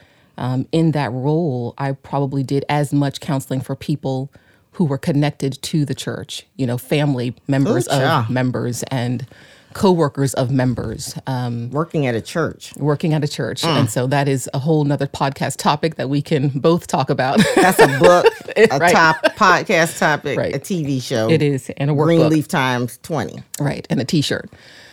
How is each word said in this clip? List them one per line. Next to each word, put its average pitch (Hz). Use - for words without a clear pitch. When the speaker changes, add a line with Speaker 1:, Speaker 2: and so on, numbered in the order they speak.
Speaker 1:
um, 127
in 165
that 139
role, 131
I 139
probably 139
did 139
as 147
much 143
counseling 135
for 135
people 135
who 175
were 139
connected 143
to 151
the 135
church, -
you 135
know, 123
family 135
members 139
Speaker 2:
Ooh, -
child. 139
Speaker 1:
of 113
members 123
and 123
co-workers 160
of 127
members. 127
Um, 120
Speaker 2:
Working 147
at 120
a 104
church. -
Speaker 1:
Working 151
at 147
a 147
church. -
Speaker 2:
Mm. 156
Speaker 1:
And 117
so 127
that 139
is 135
a 143
whole 151
nother 143
podcast 139
topic 160
that 127
we 143
can 147
both 165
talk -
about. 135
<laughs> 494
Speaker 2:
That's 185
a -
book, 175
a 208
Speaker 1:
Right. 175
Speaker 2:
top 160
podcast 170
topic, 147
Speaker 1:
Right. 110
Speaker 2:
a 139
T 170
V 139
show. 113
Speaker 1:
It 156
is, 143
and 139
a 151
workbook. 147
Speaker 2:
Greenleaf 160
Times 127
twenty. 131
Speaker 1:
Right, -
and 131
a 123
T-shirt. -